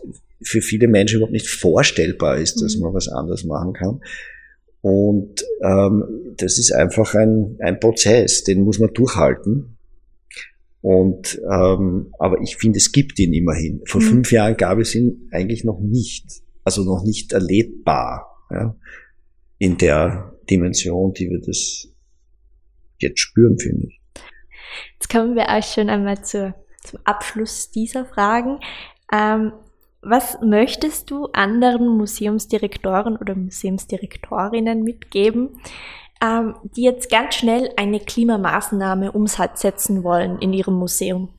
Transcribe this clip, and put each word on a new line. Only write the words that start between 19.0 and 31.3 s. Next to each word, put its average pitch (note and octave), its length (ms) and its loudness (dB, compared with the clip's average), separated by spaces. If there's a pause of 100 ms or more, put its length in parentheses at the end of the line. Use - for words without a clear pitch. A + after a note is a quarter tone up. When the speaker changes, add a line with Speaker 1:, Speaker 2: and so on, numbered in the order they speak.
Speaker 1:
in F2+ 200 0
der E2+ 560 2 (160)
Dimension, F2+ 640 0
die F2+ 160 -6
wir F2 100 -4
das - 480 -8 (1080)
jetzt - 220 -4
spüren, A2+ 380 4
finde - 300 -4
ich. - 120 -20 (920)
Speaker 2:
Jetzt - 160 -14
kommen A#3 260 2
wir A3 140 0
auch G#3 120 0
schon G#3+ 260 -2
einmal G3+ 360 -2
zur, G3 300 -6 (280)
zum - 220 -20
Abschluss - 680 -6
dieser A3+ 340 -4
Fragen. A#3+ 560 -2 (520)
Ähm, G#3+ 400 0 (500)
was B3 400 0
möchtest A3+ 680 0
du C#4+ 220 -8